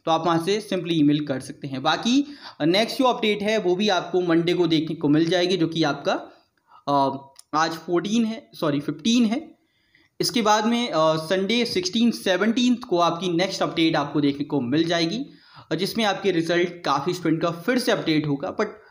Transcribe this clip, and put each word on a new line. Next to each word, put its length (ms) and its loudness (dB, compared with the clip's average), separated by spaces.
तो 60 0
आप 160 0
वहाँ 180 2
से 280 -2
simply 200 -2
ईमेल 340 4
कर 140 -4
सकते 280 -14
हैं। 140 -8
बाकी 540 0
नेक्स्ट 360 0
जो 60 2
अपडेट 380 0
है 160 0
वो 180 0
भी 120 0
आपको 320 0
मंडे 340 2
को 120 2
देखने 300 0
को 120 0
मिल 220 4
जाएगी, 260 2
जो 100 2
कि 160 -2
आपका, 380 -2
अ, 280 2
आज 160 0
फ़ोर्टीन 540 -2
है, 260 -8
सॉरी 200 0
फ़िफ़्टीन 440 0
है। 340 -4
इसके 220 0
बाद 240 4
में, 240 0
अ, 260 2
संडे 480 0
सिक्सटीन, 460 0
सेवनटीन्थ 680 0
को 200 -2
आपकी 300 0
नेक्स्ट 340 -2
अपडेट 340 2
आपको 240 0
देखने 240 0
को 160 -2
मिल 240 0
जाएगी, 340 0
और 60 0
जिसमें 280 -2
आपके 260 0
रिजल्ट 540 0
काफ़ी 300 0
स्टूडेंट 280 -2
का 80 0
फिर 280 -2
से 140 0
अपडेट 340 0
होगा। 300 -4
But 100 -2